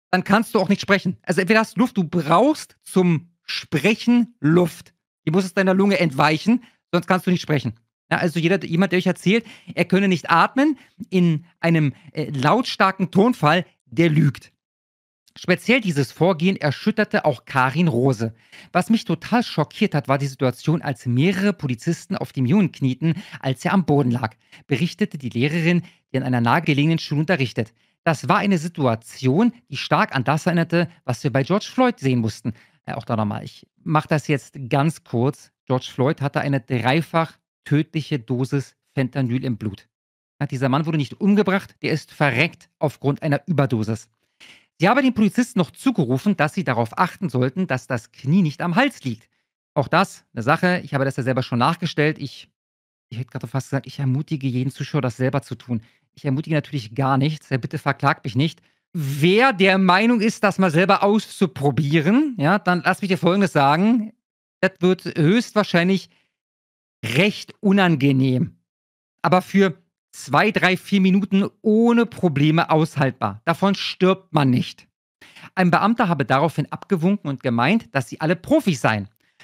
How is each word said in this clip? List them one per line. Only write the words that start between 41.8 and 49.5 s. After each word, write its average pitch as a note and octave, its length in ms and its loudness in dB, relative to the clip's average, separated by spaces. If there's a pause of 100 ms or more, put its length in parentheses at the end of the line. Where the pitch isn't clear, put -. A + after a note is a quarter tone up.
der A#2+ 100 -2
ist - 180 -6
verreckt C#3+ 600 0 (100)
aufgrund C#3 420 -2
einer D3+ 240 -2
Überdosis. A2+ 640 -2 (720)
Sie E3+ 80 4
habe C4 140 2
den C4 100 2
Polizisten A3 460 0
noch E3+ 140 0
zugerufen, F3 640 0
dass D3+ 180 -2
sie - 80 -4
darauf A#2 340 -2
achten F3+ 320 -4
sollten, C3+ 380 -2
dass C3 220 -6
das B2 240 -8
Knie E3 300 0
nicht D3+ 200 -2
am E3+ 140 -2
Hals C4+ 260 0
liegt. A#2 260 -8 (460)